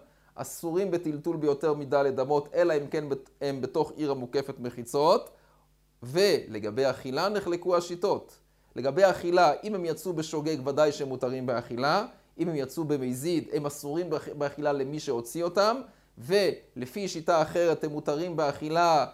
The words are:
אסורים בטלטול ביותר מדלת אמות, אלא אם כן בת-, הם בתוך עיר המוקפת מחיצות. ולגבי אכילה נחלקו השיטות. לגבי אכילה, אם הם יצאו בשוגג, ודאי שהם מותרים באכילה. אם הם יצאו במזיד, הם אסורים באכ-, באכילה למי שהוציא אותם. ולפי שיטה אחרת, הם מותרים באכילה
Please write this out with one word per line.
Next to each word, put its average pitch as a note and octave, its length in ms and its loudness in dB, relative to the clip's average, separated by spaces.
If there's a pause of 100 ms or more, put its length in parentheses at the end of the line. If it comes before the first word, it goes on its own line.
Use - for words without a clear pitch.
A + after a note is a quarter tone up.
(340)
אסורים E3+ 560 -4
בטלטול E3 460 -2
ביותר D3+ 380 2
מדלת C#3 440 0
אמות, C#3+ 360 0
אלא E3+ 220 4
אם C#3+ 100 -2
כן D3+ 220 -4
בת-, C3+ 220 -6 (100)
הם C#3 200 -4
בתוך D3+ 360 -2
עיר D3 140 -2
המוקפת C3+ 480 -4
מחיצות. C#3+ 720 2 (720)
ולגבי B2+ 880 2
אכילה C3+ 380 -2
נחלקו F3+ 480 0
השיטות. F3 640 -2 (380)
לגבי C#3 340 4
אכילה, F3 420 4 (120)
אם G#3+ 100 -4
הם F#3 100 -4
יצאו E3 280 -4
בשוגג, D#3 560 -4
ודאי C#3+ 240 4
שהם D3 160 -4
מותרים B2+ 380 -4
באכילה. B2+ 600 0 (320)
אם E3 100 0
הם D#3+ 80 -2
יצאו C#3 280 -4
במזיד, C#3+ 680 0
הם D3 140 0
אסורים D3+ 440 -4
באכ-, D3 280 -4
באכילה C#3+ 340 -2
למי C#3 280 -4
שהוציא C#3 440 -4
אותם. G#3 360 2 (380)
ולפי E3 880 -2
שיטה E3+ 340 2
אחרת, E3 420 2
הם D#3 60 -2
מותרים D3+ 460 -4
באכילה D#3 760 2